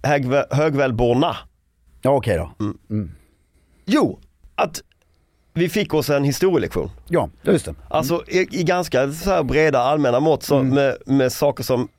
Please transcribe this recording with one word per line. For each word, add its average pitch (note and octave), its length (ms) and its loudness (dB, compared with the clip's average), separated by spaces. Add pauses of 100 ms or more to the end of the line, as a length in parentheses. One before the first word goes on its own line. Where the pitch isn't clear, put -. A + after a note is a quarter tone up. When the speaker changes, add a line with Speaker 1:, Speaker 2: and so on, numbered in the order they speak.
Speaker 1:
Högvä-, C#3 480 0
högvälborna. C3+ 840 2 (640)
Speaker 2:
Ja, C3 100 2
okej A2+ 260 0
då. D#2+ 140 -6 (140)
Speaker 1:
Mm. G2+ 120 -8 (120)
Speaker 2:
Mm. G#2 220 -6 (720)
Speaker 1:
Jo, G3 340 0 (360)
att E3+ 260 -4 (720)
vi E3+ 160 0
fick G#3 240 -2
oss D3+ 160 0
en C#3+ 140 2
historielektion. C#3 680 0 (160)
Speaker 2:
Ja, C3+ 220 -2 (120)
just - 240 0
det. D#2 100 -10 (140)
Speaker 1:
Alltså D#3+ 380 -2
i, F#3 320 -2
i F3 40 -2
ganska D3+ 480 0
så E3 180 -6
här F3 140 2
breda C3+ 360 2
allmänna C3+ 400 2
mått D3+ 240 2
så C#3+ 120 0
Speaker 2:
Mm. C3 200 2
Speaker 1:
med, C#3 200 2 (100)
med C3 260 2
saker C#3+ 320 -2
som B2 240 -2 (120)